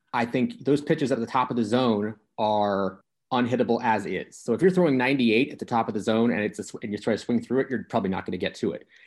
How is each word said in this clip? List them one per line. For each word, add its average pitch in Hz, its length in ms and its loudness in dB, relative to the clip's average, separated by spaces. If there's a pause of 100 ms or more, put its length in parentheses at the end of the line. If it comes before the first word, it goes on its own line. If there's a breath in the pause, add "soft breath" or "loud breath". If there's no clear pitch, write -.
(140)
I 120 120 0
think 123 380 -2
those 143 180 2
pitches 147 300 0
at 127 80 0
the 117 60 -2
top 127 240 0
of 120 80 -2
the 117 80 2
zone 110 500 0 (220)
are 101 640 0 (320)
unhittable 120 500 2
as 110 220 0
is. 85 320 -8
So - 160 -4
if 110 80 0
you're 185 100 6
throwing 170 260 2
ninety-eight 127 540 2
at - 80 -16
the 107 60 -8
top 117 240 0
of 107 60 -6
the 107 40 -2
zone 113 320 2
and 92 100 0
it's 104 180 -4
a 101 40 -10
sw-, - 180 -14
and 107 120 -6
you 104 40 -4
try 110 160 -2
to 101 40 0
swing 117 240 -2
through 123 200 -2
it, - 80 -6
you're 110 200 -6
probably 98 200 -2
not 90 160 -4
gonna - 120 -6
get 92 180 -4
to 92 160 -2
it. - 160 -12 (180 soft breath)